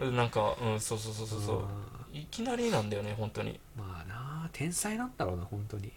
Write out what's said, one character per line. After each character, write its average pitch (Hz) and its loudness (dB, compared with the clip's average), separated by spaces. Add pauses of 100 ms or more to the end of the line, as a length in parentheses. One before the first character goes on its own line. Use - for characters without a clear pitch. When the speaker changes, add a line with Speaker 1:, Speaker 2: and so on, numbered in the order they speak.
Speaker 1:
う 135 2
ん、 123 2
な 120 8
ん 117 4
か、 110 4
う 120 4
ん、 107 2
そ 113 0
う - 2
そ 110 -4
う - -4
そ 110 -4
う - -4
そ 107 -2
う 107 -2
そ 107 2
う。 110 4
Speaker 2:
う 104 -6
ん。 - -6
Speaker 1:
い 156 -6
き - -6
な 247 2
り 240 4
な 160 6
ん 104 2
だ 104 2
よ 104 0
ね、 104 -2
本 107 0
当 107 -2
に。 107 -4 (180)
Speaker 2:
ま 92 -6
あ 92 -8
な、 143 -4
天 165 0
才 214 0
な 240 0
ん 254 -6
だ - 0
ろ 90 2
う - 0
な、 87 -2
本 101 -2
当 107 -4
に。 101 -2
だ 107 -6
っ - -10